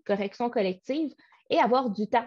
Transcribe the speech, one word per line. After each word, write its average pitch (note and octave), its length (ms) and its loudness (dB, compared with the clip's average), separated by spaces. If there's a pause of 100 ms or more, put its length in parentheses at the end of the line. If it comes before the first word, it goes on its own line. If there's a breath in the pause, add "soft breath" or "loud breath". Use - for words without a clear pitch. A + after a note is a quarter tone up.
corrections G3+ 460 -4
collectives B3 600 -2 (380 soft breath)
et - 80 2
avoir B3+ 320 2
du G3+ 180 -4
temps, A#3+ 200 0